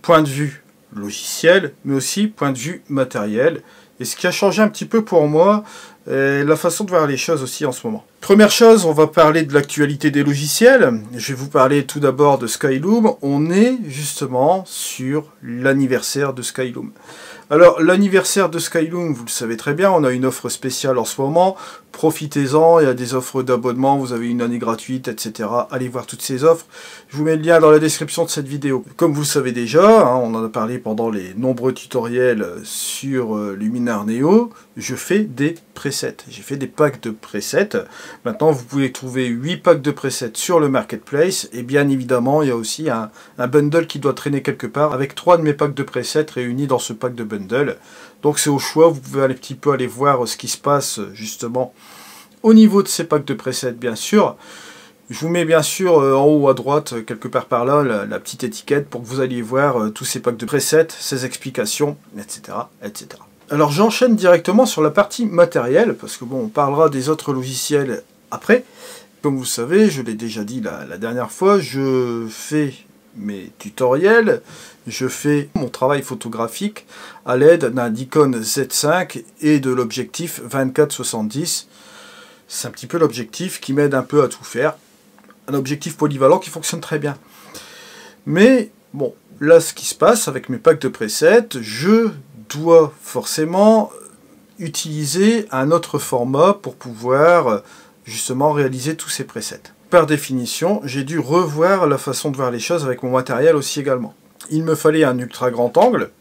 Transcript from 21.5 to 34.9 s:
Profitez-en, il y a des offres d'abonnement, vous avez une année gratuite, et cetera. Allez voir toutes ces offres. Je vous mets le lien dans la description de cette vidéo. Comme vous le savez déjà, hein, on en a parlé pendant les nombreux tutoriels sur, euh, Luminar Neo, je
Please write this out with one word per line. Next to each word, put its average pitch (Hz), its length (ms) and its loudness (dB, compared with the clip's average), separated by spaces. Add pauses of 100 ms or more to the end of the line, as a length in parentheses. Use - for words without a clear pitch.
Profitez-en, 156 880 2
il 156 60 4
y 135 40 2
a 123 60 0
des 123 180 -8
offres 127 300 -4
d'abonnement, 127 540 0
vous 127 160 -6
avez 117 140 -6
une 120 140 -4
année 120 160 -4
gratuite, 120 520 -6
et 110 80 -8
cetera. 113 520 -6
Allez 127 200 -6
voir 120 180 -10
toutes - 160 -14
ces 135 200 -4
offres. 165 220 4 (440)
Je 139 80 -12
vous 151 60 -2
mets 160 120 0
le 156 80 -4
lien 165 160 6
dans 160 100 8
la 151 80 10
description 156 460 -2
de 160 60 -4
cette 143 180 -6
vidéo. 135 360 -4 (120)
Comme 160 180 2
vous 147 80 -4
le 147 60 -2
savez 127 240 -2
déjà, 156 560 6
hein, 123 80 2
on 117 180 -2
en 113 100 -4
a 110 60 -6
parlé 117 300 -4
pendant 113 320 -4
les 92 240 -8
nombreux 127 380 -2
tutoriels 120 760 -2 (160)
sur, 123 720 -6
euh, 104 240 -6
Luminar 113 460 -2
Neo, 160 440 2 (260)
je 123 200 -10